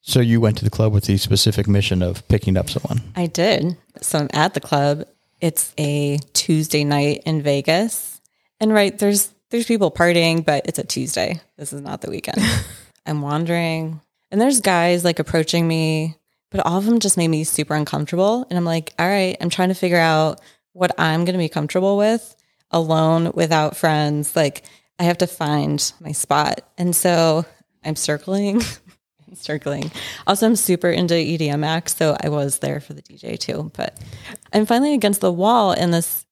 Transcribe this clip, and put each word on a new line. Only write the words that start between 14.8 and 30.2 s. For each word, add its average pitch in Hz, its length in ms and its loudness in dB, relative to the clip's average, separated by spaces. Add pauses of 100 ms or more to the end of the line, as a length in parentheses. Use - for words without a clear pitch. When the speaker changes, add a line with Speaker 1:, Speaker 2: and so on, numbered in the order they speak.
Speaker 2:
like, 170 160 0
approaching 165 460 0
me, 160 500 -2 (340)
but 190 160 -4
all 170 100 0
of 196 80 0
them 233 140 4
just - 180 0
made 170 120 2
me 160 160 0
super - 300 -4
uncomfortable. 175 760 -2
And 180 80 0
I'm 170 80 0
like, 165 320 -2
"All 175 100 0
right, 190 320 0
I'm 180 80 -2
trying 180 220 0
to 185 40 0
figure 175 240 0
out 156 420 2 (340)
what 180 240 0
I'm 160 260 2
gonna 185 140 0
be 165 100 0
comfortable 185 480 0
with 220 400 0 (340)
alone 160 640 2
without 156 420 2
friends. 151 600 0
Like, 147 280 0 (340)
I 175 60 0
have 170 140 2
to 180 80 2
find 147 540 -2 (200)
my 156 120 -10
spot." 147 480 0 (160)
And 175 180 0
so 165 520 2 (360)
I'm 156 140 -6
circling, 196 640 -2 (360)
<laughs> - 380 -20
circling. 147 560 -6 (360)